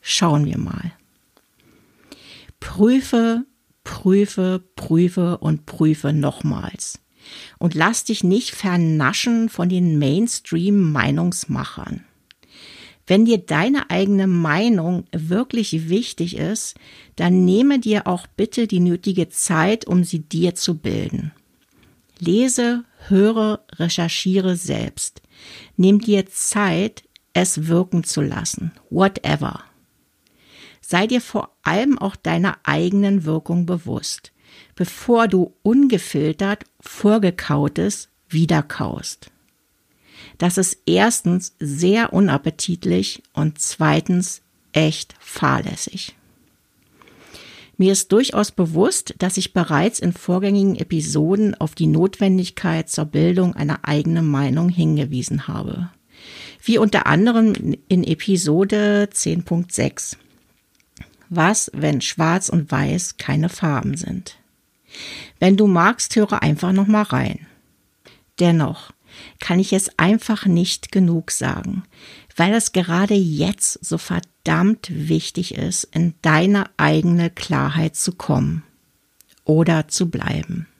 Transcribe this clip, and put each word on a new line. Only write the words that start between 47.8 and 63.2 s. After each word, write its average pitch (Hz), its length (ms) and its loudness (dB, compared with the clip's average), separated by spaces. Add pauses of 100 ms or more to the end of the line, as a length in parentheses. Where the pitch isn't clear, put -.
ist - 200 0
durchaus 208 400 2
bewusst, 180 680 0
dass 185 180 -2
ich - 160 -6
bereits 165 460 0
in 175 120 0
vorgängigen 196 640 0
Episoden 180 800 0
auf 160 200 -4
die 160 120 0
Notwendigkeit 180 1040 0
zur - 160 -4
Bildung 175 500 2
einer 147 280 -4
eigenen 160 440 0
Meinung 143 420 0
hingewiesen 147 800 -2
habe. - 420 -8 (760)
Wie 226 160 2
unter 220 260 2
anderem 226 720 2 (100)
in 175 160 2
Episode 196 1080 0
zehn 170 320 -2
Punkt 175 300 -4
sechs. - 440 -4 (1120)
Was, 165 440 0
wenn 147 280 0
Schwarz 170 480 -2
und 160 220 0
Weiß 143 460 -2
keine 151 320 -2